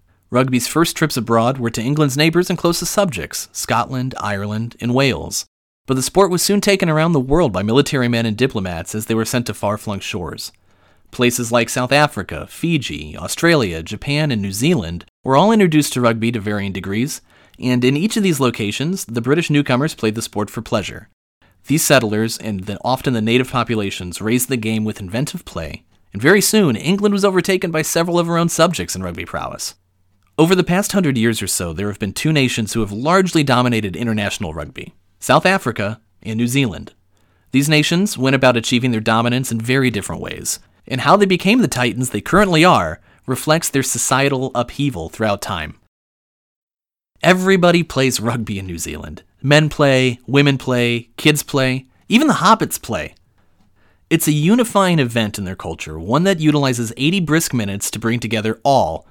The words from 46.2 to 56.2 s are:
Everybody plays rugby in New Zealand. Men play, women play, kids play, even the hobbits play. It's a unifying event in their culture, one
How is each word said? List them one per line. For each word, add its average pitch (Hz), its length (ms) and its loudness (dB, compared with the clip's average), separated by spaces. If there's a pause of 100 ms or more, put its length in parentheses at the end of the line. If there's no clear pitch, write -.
Everybody 180 640 4
plays 131 360 0
rugby 110 400 -4
in 95 80 -8
New 87 100 -8
Zealand. 78 460 -10 (180)
Men 147 280 4
play, 131 580 2
women 139 300 4
play, 120 580 0
kids 151 260 2
play, 131 440 -2 (240)
even 269 180 4
the 240 60 4
hobbits 185 480 2
play. 87 340 -6 (920)
It's 165 180 2
a 156 60 2
unifying 185 680 2
event 117 380 -2
in 101 80 -6
their 92 100 -8
culture, 80 420 -10
one 113 280 0